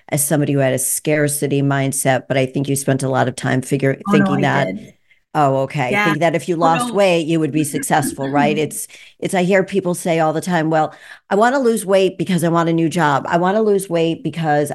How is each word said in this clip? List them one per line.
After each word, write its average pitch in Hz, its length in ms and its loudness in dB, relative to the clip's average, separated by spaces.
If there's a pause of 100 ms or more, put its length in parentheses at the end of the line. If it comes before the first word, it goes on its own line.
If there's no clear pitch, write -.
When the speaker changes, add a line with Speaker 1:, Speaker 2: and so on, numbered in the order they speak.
Speaker 1:
as 143 160 -2
somebody 147 280 0
who 139 60 2
had 131 140 2
a 131 60 -2
scarcity 143 800 -2
mindset. 135 680 0
But 131 100 -2
I 131 100 2
think 139 200 -4
you 139 80 0
spent 135 280 -2
a 131 60 -2
lot 127 180 0
of 127 80 -6
time 127 260 -2
figure-, 135 360 0 (100)
Speaker 2:
Oh, 196 40 0
no, - 0 -
Speaker 1:
thinking 143 260 4
Speaker 2:
I 139 40 2
Speaker 1:
that 139 340 0
Speaker 2:
did. - 180 -16 (420)
Speaker 1:
Oh, 139 220 2
okay. 135 340 -2
Speaker 2:
Yeah. 202 140 0
Speaker 1:
Think 202 160 0
that 165 120 2
if 165 160 -2
you 175 60 0
Speaker 2:
Oh, 156 40 -4
Speaker 1:
lost 165 280 2
Speaker 2:
no. - 80 -6
Speaker 1:
weight, 175 320 2
you 165 120 2
would 151 120 -2
be 151 120 0
successful, 143 680 -2
right? 147 280 2
Speaker 2:
<clears throat> 156 80 0
Speaker 1:
It's, - 220 -10 (320)
it's, - 160 -4
I 180 80 2
hear 190 200 2
people 185 300 -2
say 165 260 -2
all 156 140 2
the 156 80 -4
time, 160 300 -2
"Well, 156 200 0 (380)
I 196 60 -2
wanna 240 240 2
lose 226 260 0
weight 190 320 2
because 165 260 0
I 170 60 2
want 170 180 2
a 170 60 2
new 165 160 2
job. 147 400 0
I 175 80 2
wanna 190 240 2
lose 202 260 0
weight 165 360 -2
because 151 520 0